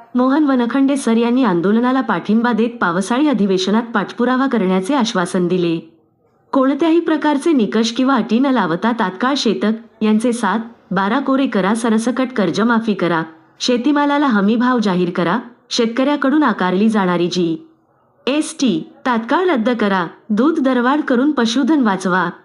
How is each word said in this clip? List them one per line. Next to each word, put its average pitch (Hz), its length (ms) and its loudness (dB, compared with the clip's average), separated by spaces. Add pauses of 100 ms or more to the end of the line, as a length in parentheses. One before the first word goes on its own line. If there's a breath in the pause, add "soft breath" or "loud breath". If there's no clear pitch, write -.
(140)
मोहन 262 300 2
वनखंडे 269 520 2
सर 233 200 0
यांनी 240 280 2
आंदोलनाला 220 560 2
पाठिंबा 226 520 0
देत 226 160 0 (120)
पावसाळी 202 480 0
अधिवेशनात 202 540 0 (120)
पाठपुरावा 247 520 0
करण्याचे 190 480 0
आश्वासन 185 540 0
दिले. 170 440 -2 (600)
कोणत्याही 285 480 2
प्रकारचे 302 520 0
निकष 226 380 0
किंवा 262 240 0
अटी 220 240 0
न 277 80 2
लावता 220 460 0
तात्काळ 226 440 -2
शेतक 220 640 -2
यांचे 220 300 2
सात 214 260 -2 (320)
बारा 196 280 0
कोरे 269 280 0
करा, 208 280 0
सरसकट 240 600 -2
कर्जमाफी 220 580 0
करा, 170 280 -2 (380)
शेतीमालाला 285 680 0
हमी 214 300 2
भाव 247 220 2
जाहीर 180 320 0
करा, 175 280 -2 (320)
शेतकऱ्याकडून 269 720 0
आकारली 196 460 0
जाणारी 180 380 0
जी 165 420 -4 (580)
एस 294 340 -2
टी 214 320 -2 (140)
तात्काळ 262 440 0
रद्द 247 200 0
करा, 202 360 0 (240)
दूध 285 300 2
दरवाढ 254 400 2
करून 277 300 0
पशुधन 269 520 2
वाचवा, 185 480 0 (140)